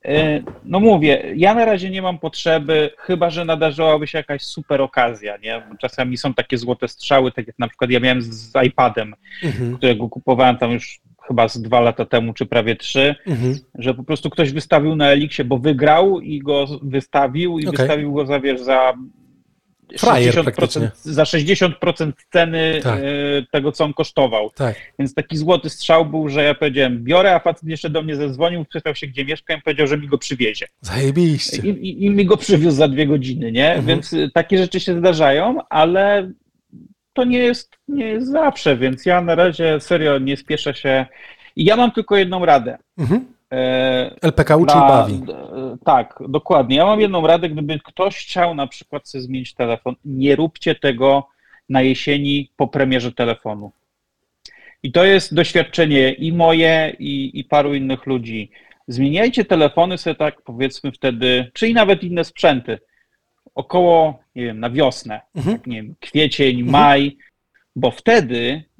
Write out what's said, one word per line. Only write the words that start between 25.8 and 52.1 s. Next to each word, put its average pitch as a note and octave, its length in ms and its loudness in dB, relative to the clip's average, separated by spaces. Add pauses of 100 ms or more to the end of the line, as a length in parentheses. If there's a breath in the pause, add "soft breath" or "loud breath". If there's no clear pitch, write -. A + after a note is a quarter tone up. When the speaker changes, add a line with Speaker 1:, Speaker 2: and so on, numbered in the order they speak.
Speaker 1:
był, D3+ 220 -4
że C#3+ 160 0
ja D3 100 2
powiedziałem, C3 500 -2
biorę, F3+ 300 4
a E3+ 40 2
facet E3 300 -4
jeszcze D#3+ 220 -8
do D#3 120 -2
mnie D#3 140 -6
zadzwonił, D3 560 -4
pytał D#3 220 -6
się, - 120 -12
gdzie C3+ 180 -8
mieszkam, D#3 400 -8
powiedział, D3+ 220 0
że D3 120 -2
mi D3 100 -10
go C3+ 100 0
przywiezie. A#2+ 480 -4 (140)
Speaker 2:
Zajebiście. C#3 760 0
Speaker 1:
I, D#3+ 120 -4
i, F#3+ 360 -6
i G3+ 60 4
mi G3+ 160 2
go G3+ 100 4
przywiózł E3 400 2
za D3+ 120 4
dwie C#3 180 0
godziny, B2+ 460 -2
nie? C3 160 2
Speaker 2:
Mhm. E3 180 0
Speaker 1:
Więc, E3 260 -2
y, D3+ 220 -2
takie E3+ 240 2
rzeczy F#3 220 -2
się F3 180 -4
zdarzają, E3+ 600 2 (120)
ale F#3 600 2 (840)
to B3+ 120 -2
nie B3 140 2
jest, B3 380 -2 (120)
nie C#4 180 -4
jest A3 240 -4
zawsze, C#4 460 0
więc C3 300 -2
ja F3+ 140 4
na E3+ 140 0
razie D#3+ 460 2
serio D#3 380 0
nie C3+ 180 -2
spieszę D3 380 -6
się. C3 320 0 (500 loud breath)
I D#3 80 0
ja G3+ 120 6
mam A#3+ 160 2
tylko G#3 240 -2
jedną F#3 280 0
radę. B2+ 340 2 (200)
Speaker 2:
Mhm. F3+ 260 0 (280)
Speaker 1:
E, B2+ 680 -2
Speaker 2:
L D#3+ 100 2
P D#3 120 2
K D3+ 120 4
uczy D#3+ 180 6
i C#3+ 40 8
Speaker 1:
dla C#3 100 8
Speaker 2:
bawi. A2+ 260 4
Speaker 1:
e, G2 720 -10
tak, B2+ 340 2 (100)
dokładnie. C3+ 480 2
Ja D#3 100 4
mam G#3+ 140 2
jedną F#3+ 260 0
radę, E3+ 220 4
gdyby D3+ 360 -6
ktoś G3 320 -4
chciał F3 380 -2
na C#3 120 -4
przykład - 420 -16
sobie C3 140 -12
zmienić B2+ 320 -10
telefon, A#2+ 400 -4 (100)
nie C#3 320 0
róbcie D#3+ 380 -2
tego C3+ 540 0 (400 soft breath)
na C3+ 140 2
jesieni C#3+ 760 -2